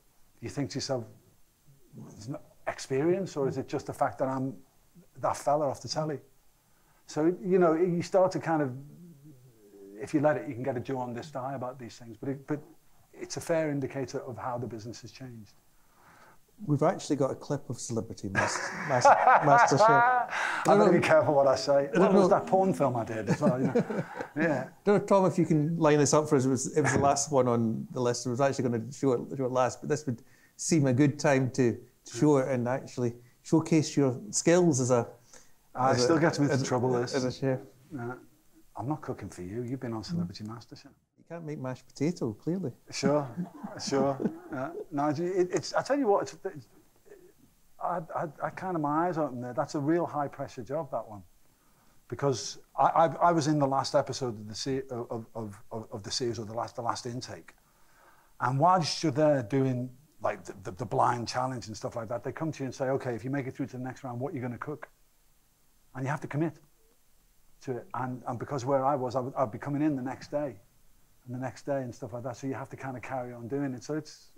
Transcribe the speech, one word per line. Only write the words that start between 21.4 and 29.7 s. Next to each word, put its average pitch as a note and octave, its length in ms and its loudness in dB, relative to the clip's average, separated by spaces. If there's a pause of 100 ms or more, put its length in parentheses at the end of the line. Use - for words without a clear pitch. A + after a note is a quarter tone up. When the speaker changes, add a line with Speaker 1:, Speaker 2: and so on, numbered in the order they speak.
Speaker 1:
I C3 100 4
say. C#3 320 2
Speaker 2:
I - 60 -10
don't F3+ 80 4
Speaker 1:
What G3 100 6
was F#3+ 160 6
Speaker 2:
know. F3+ 100 6
Speaker 1:
that - 80 -4
porn F#3+ 280 4
film C3 220 0
I A2+ 80 -2
did A2 260 -4
as D3 100 0
well, D3 180 4
you C#3 100 2
know? G#3+ 360 0 (160)
Speaker 2:
<laughs> - 160 -14
Speaker 1:
Yeah. D3 320 0
Speaker 2:
I - 20 -20 (140)
don't G3+ 160 4
know, G3+ 60 -4
Tom, G3 180 6
if F3 140 2
you D#3+ 80 4
can D#3+ 320 2
line D3+ 200 6
this C#3+ 160 6
up D3+ 140 4
for D#3 80 4
us. B2+ 80 4
It C3 60 2
was, B2+ 260 -2
it D#3 60 6
was C3 100 2
the C#3 80 4
last C#3 320 2
one B2+ 160 6
on A#2 440 0
the C3 80 -4
list. A#2+ 260 0
I B2+ 40 -2
was A#2+ 120 -2
actually C3+ 260 2
gonna A#2+ 240 -2
show C#3 200 2
it, - 240 -2
show C3+ 100 -2
it B2 60 -4
last, B2+ 280 0